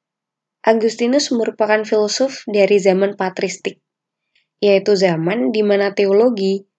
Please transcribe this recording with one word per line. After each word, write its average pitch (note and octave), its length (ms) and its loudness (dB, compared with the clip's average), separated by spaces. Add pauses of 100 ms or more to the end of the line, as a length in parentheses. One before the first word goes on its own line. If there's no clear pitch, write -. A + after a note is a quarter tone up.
(640)
Agustinus A#3 640 0
merupakan G#3+ 560 -2
filsuf G#3+ 600 -2
dari G3+ 320 2
zaman G3 400 0
patristik, F#3 640 -8 (800)
yaitu G3+ 320 2
zaman F#3+ 560 0
di G#3+ 160 0
mana G3+ 320 0
teologi G3 800 0